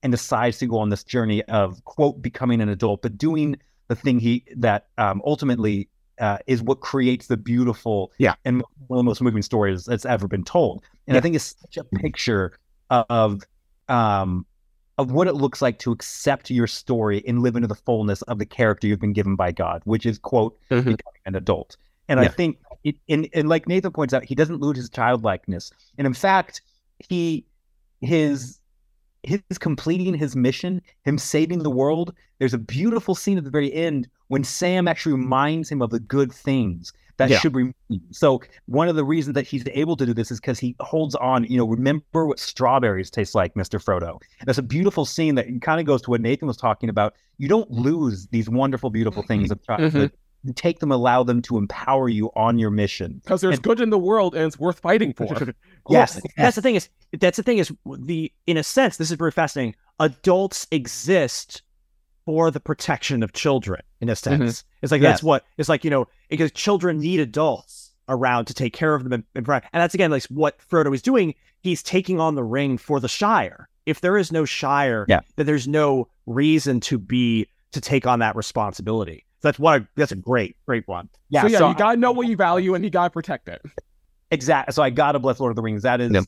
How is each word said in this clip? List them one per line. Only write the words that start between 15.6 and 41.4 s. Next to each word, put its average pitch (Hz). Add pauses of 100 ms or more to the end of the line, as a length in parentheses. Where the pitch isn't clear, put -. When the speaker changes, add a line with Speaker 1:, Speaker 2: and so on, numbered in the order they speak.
Speaker 1:
like 123
to 123
accept -
your 120
story 107
and 120
live 123
into 120
the 104
fullness 107
of 113
the 104
character 110
you've 104
been 104
given 98
by 90
God, 85
which 110
is, 110
quote, 117 (120)
Speaker 3:
Mm-hmm. 127
Speaker 1:
"becoming -
an 95
adult." 92 (320)
And 135
I 123
Speaker 2:
Yeah. 95
Speaker 1:
think, 165 (260)
it, 147 (140)
and, 156
and 156
like 160
Nathan 185
points 139
out, 131
he 135
doesn't 151
lose 143
his 123
childlikeness. 110 (260)
And 139
in 131
fact, 190 (380)
he, 170 (540)
his, 143 (640)
his 190 (180)
completing 180
his 147
mission, 135 (220)
him 143
saving 160
the 151
world, 151 (260)
there's 127
a -
beautiful 185
scene 196
at 165
the 135
very 143
end 151 (220)
when 139
Sam 180
actually 160
reminds 135
him 143
of 113
the 117
good 131
things 104 (260)
that 135
Speaker 2:
Yeah. 139
Speaker 1:
should 147
remain. 127 (360)
So 135 (240)
one 151
of 170
the 156
reasons 147
that 139
he's 123 (100)
able 156
to 131
do 120
this 113
is 117
'cause 127
he 123
holds 156
on, 127